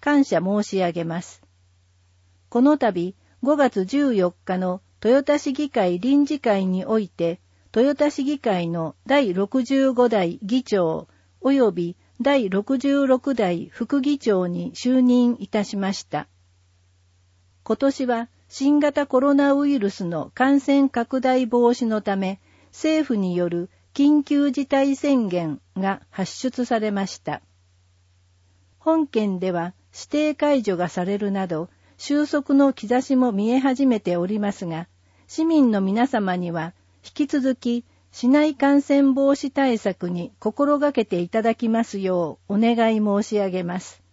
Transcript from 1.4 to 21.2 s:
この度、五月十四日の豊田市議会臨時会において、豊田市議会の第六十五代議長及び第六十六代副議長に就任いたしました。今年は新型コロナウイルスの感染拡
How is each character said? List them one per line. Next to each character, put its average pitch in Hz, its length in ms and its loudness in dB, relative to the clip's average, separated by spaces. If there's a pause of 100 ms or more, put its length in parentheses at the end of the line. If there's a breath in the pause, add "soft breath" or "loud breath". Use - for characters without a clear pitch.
こ 240 140 0
の 285 160 4
度、 185 360 -2 (280)
五 277 140 2
月 240 280 2
十 269 300 0
四 180 180 0 (120)
日 185 140 -4
の 185 220 -4 (240)
豊 254 180 4
田 294 160 0
市 285 140 -4
議 294 180 -4
会 180 300 0
臨 277 240 2
時 285 160 -4
会 196 260 0
に 185 180 -2
お - 140 0
い 202 100 -4
て、 170 320 -4 (320)
豊 269 220 2
田 294 160 2
市 285 140 -6
議 285 160 -4
会 180 280 -2
の 165 280 -6 (100)
第 262 260 2
六 196 300 0
十 269 300 2
五 247 160 2
代 190 340 0
議 240 220 -2
長 160 420 -2 (340)
及 262 300 2
び 175 260 -6 (240)
第 262 280 2
六 202 300 -2
十 277 280 0
六 262 300 0
代 180 340 -2
副 277 300 -4
議 277 180 -2
長 185 300 0
に 175 260 -8
就 254 240 0
任 247 400 4
い 196 80 -12
た 214 160 -2
し 196 140 -6
ま 196 160 -2
し - 100 -8
た。 - 240 -8 (1400)
今 220 140 -2
年 269 300 0
は 233 220 -4 (200)
新 285 320 2
型 285 260 0
コ 254 140 2
ロ 285 140 4
ナ 277 180 4
ウ 285 160 0
イ 285 100 0
ル 202 120 0
ス - 140 -10
の 170 300 -6
感 277 240 4
染 277 300 2
拡 254 320 -4